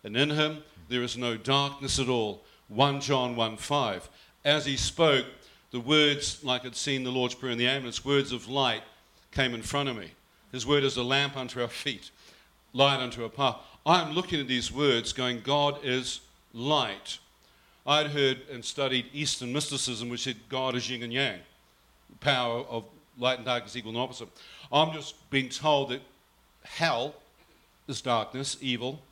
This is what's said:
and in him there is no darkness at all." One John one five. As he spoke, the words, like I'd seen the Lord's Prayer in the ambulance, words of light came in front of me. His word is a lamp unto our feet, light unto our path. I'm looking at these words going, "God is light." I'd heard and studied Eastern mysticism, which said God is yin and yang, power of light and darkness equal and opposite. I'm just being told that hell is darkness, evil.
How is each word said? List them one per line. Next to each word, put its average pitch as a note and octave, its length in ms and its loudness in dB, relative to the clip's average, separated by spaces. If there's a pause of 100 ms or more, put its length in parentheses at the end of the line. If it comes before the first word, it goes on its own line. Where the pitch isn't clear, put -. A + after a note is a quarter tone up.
and G#2+ 140 -10
in C#3+ 140 2
him D3+ 340 0 (260)
there B2 140 0
is A#2+ 120 -4
no A#2+ 220 -2
darkness C#3 600 0
at B2+ 100 0
all." A2 340 0 (240)
One C#3 320 2
John C3 360 0
one A2+ 200 0
five. A2 540 -2 (340)
As D3 220 2
he C#3 100 -2
spoke, C3+ 500 4 (460)
the B2+ 80 -4
words, C#3+ 640 2
like B2+ 220 -2
I'd A#2+ 100 -10
seen C3+ 280 -2
the B2+ 80 -2
Lord's B2 240 0
Prayer B2+ 160 -6
in A#2 60 -2
the A#2+ 100 2
ambulance, B2+ 360 -2
words C#3 300 2
of A2 160 -8
light B2+ 340 0 (480)
came C3 220 2
in A2+ 100 -6
front C#3+ 240 -2
of B2+ 80 -4
me. F2 160 -12 (400)
His B2 140 -6
word C#3+ 180 4
is C3+ 140 0
a B2 60 -2
lamp C#3 340 0
unto B2+ 240 -6
our A#2+ 80 -2
feet, - 420 -8 (640)
light C3+ 260 6
unto A#2+ 240 -6
our A2+ 60 -6
path. A#2+ 280 0 (280)
I'm D#3+ 280 4
looking F3 260 -2
at C3+ 80 -4
these B2 240 0
words B2 420 2
going, B2 280 -2
"God C#3+ 440 2
is B2+ 340 -2 (320)
light." A#2+ 680 -2 (680)
I'd D3 260 4
heard C3+ 380 2
and B2 140 -12
studied C3 500 -2
Eastern C#3 380 -4
mysticism, B2+ 580 -4
which A#2+ 140 -6
said B2 140 -4 (100)
God C3 280 -2
is A#2+ 140 -2
yin B2 140 -6
and A#2 80 -8
yang, A#2+ 300 -2 (800)
power B2 440 2
of A#2 200 -6 (320)
light B2 220 2
and A2+ 60 -14
darkness A#2+ 300 -2
equal A2+ 160 -8
and A#2 80 -2
opposite. B2+ 300 -6 (420)
I'm D#3+ 220 4
just - 360 -12
being C3 200 0
told C#3+ 400 2
that B2+ 120 -6 (600)
hell D3 520 -2 (720)
is B2+ 140 -6
darkness, A#2+ 600 -2
evil. C3 400 -4 (100)